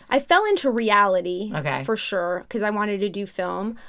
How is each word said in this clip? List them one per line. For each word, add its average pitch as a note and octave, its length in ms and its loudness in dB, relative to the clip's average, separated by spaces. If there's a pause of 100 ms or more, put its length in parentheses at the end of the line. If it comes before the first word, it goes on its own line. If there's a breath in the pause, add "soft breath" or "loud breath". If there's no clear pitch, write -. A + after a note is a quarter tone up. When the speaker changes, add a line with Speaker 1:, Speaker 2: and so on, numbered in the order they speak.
Speaker 1:
I C#4 120 2
fell F4 240 4
into G4+ 260 2
reality, G3+ 800 2
Speaker 2:
Okay. C#3 300 -2
Speaker 1:
for A3 140 -2
sure, F3+ 520 -4
'cause G#3+ 140 -4
I G#3+ 80 0
wanted G#3 300 -2
to G#3 80 0
do G3+ 180 -6
film. F#3+ 480 -4 (140 loud breath)